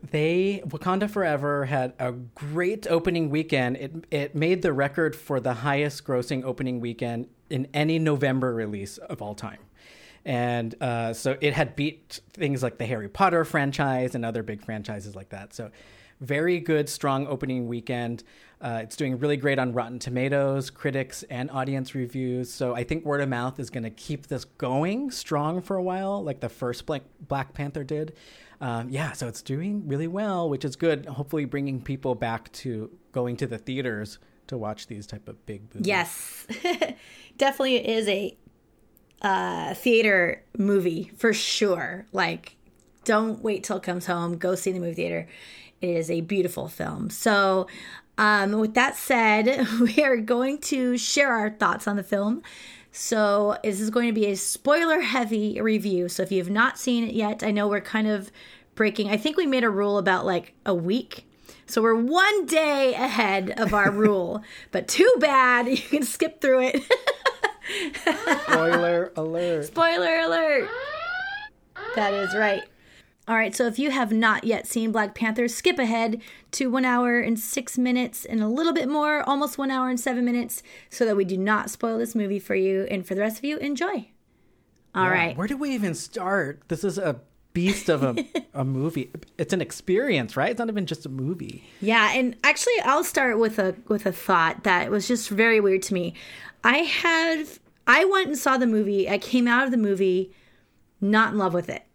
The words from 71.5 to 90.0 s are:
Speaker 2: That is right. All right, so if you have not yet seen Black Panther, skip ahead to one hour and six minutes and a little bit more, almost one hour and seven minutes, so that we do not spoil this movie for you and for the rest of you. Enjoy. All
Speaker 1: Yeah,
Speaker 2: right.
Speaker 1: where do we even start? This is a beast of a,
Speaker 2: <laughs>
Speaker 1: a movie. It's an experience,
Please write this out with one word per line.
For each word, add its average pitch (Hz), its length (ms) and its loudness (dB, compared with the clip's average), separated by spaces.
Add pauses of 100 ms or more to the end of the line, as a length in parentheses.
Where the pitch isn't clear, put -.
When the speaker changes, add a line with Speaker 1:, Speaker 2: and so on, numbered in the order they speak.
Speaker 2:
That 208 180 0
is 196 220 -2
right. 202 280 2 (640)
All 226 80 2
right, 226 180 0
so 247 120 2
if 220 120 -2
you 277 140 0
have 247 200 0
not 220 300 4
yet 220 240 -2
seen 226 240 -2
Black 208 240 0
Panther, 226 320 0
skip 311 320 0
ahead 233 420 0 (320)
to 269 160 -2
one 254 160 2
hour 240 360 4
and 226 180 0
six - 400 -4
minutes 247 460 0
and 220 180 -2
a 214 60 2
little 320 240 2
bit 269 160 0
more, 302 400 2
almost 277 300 0
one 269 120 -2
hour 254 180 0
and 254 100 0
seven 247 260 0
minutes, 240 360 -2 (300)
so - 160 0
that 208 100 4
we 196 80 4
do 185 120 -2
not 208 340 0
spoil 226 280 -4
this 233 180 -2
movie 202 240 0
for 196 160 -2
you 190 340 2
and 185 160 -4
for 190 80 -4
the 190 60 0
rest 220 180 -2
of - 60 -12
you. 294 140 -2
Enjoy. 294 500 -4 (840)
All 185 100 2
Speaker 1:
Yeah, 185 60 4
Speaker 2:
right. 170 260 2
Speaker 1:
where 175 100 -2
do 277 100 -2
we 285 140 -2
even 208 240 0
start? 185 720 -2
This 160 160 -4
is 190 160 -2
a 156 220 0 (320)
beast 185 360 0
of 151 140 4
a, 127 140 2 (220)
Speaker 2:
<laughs> - 160 -12
Speaker 1:
a 135 100 -2
movie. 135 460 -2 (280)
It's - 140 -2
an 190 80 2
experience, 180 760 0